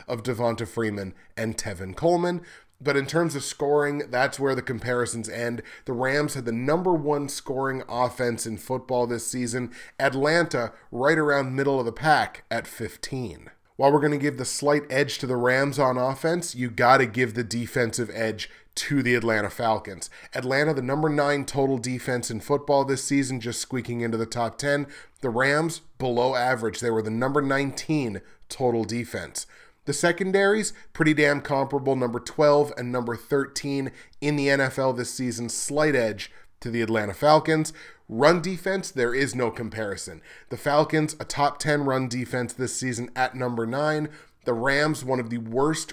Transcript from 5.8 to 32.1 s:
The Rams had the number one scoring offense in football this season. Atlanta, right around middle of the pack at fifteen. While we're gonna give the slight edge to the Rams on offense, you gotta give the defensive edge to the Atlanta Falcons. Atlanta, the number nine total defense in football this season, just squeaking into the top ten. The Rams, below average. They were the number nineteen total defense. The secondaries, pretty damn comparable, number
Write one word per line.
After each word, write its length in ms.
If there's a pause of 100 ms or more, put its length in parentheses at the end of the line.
The 80
Rams 400
had 100
the 80
number 400
one 380
scoring 580
offense 580
in 120
football 480
this 200
season. 440 (280)
Atlanta, 760 (180)
right 240
around 400
middle 220
of 80
the 60
pack 580
at 160
fifteen. 840 (280)
While 160
we're 80
gonna 180
give 180
the 80
slight 460
edge 280
to 80
the 100
Rams 420
on 180
offense, 580
you 140
gotta 380
give 260
the 100
defensive 720
edge 380 (240)
to 280
the 120
Atlanta 340
Falcons. 600 (240)
Atlanta, 400
the 80
number 260
nine 380
total 320
defense 520
in 100
football 440
this 180
season, 380
just 180
squeaking 440
into 160
the 80
top 320
ten. 280 (360)
The 80
Rams, 500 (180)
below 360
average. 460
They 100
were 100
the 100
number 300
nineteen 800 (300)
total 340
defense. 600 (400)
The 80
secondaries, 800 (180)
pretty 220
damn 260
comparable, 560
number 240